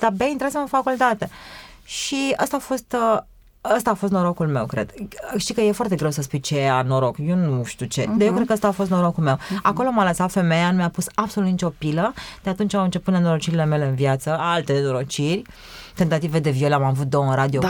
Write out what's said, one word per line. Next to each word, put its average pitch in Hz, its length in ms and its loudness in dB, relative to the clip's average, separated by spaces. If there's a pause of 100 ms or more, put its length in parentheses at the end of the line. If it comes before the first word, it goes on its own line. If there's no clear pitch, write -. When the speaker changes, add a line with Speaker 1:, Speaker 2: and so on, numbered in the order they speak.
Speaker 1:
abia 226 260 2
intrasem 277 340 -2
în 277 60 -2
facultate. 254 640 0 (540)
Și 269 580 -4
ăsta 269 140 -2
a - 20 -4
fost, 254 380 -4 (180)
uh, - 40 2 (580)
ăsta 214 140 0
a 208 40 2
fost 196 180 -2
norocul 175 360 0
meu, 123 180 0
cred. - 240 -4 (460)
Știi 214 180 -4
că 233 60 0
e 208 120 4
foarte 202 240 -2
greu 151 140 0
să 143 120 -2
spui 135 180 -4
ce 147 180 -2
e 131 240 2
noroc, 131 340 0 (100)
eu 180 100 0
nu 139 280 0
știu 117 220 -8
ce, 120 180 -2
dar 214 160 2
eu 208 60 6
Speaker 2:
Mhm. 185 80 2
Speaker 1:
cred 233 120 2
că 220 60 0
ăsta 214 160 2
a - 20 2
fost 190 200 -2
norocul 175 320 2
meu. 135 120 2 (160)
Speaker 2:
Mhm. 190 120 -4
Speaker 1:
Acolo 247 280 0
m-a 220 140 2
lăsat 180 280 0
femeia, 175 380 2
nu 185 60 2
mi-a 175 120 2
pus - 260 -4
absolut 190 340 -2
nicio 175 300 0
pilă, 160 340 0 (300)
de 190 80 -4
atunci 202 240 -2
au 196 100 2
început 180 300 0
nenorocirile 165 500 2
mele 151 220 2
în 135 80 0
viață, 135 460 0
alte 165 320 0
nenorociri, 139 720 0 (520)
tentative 160 440 0
de 156 120 0
viol, 143 220 2
am 139 120 4
avut 135 220 0
două 139 180 2
în 131 100 2
radio, 135 260 2
Speaker 2:
Da, - 100 2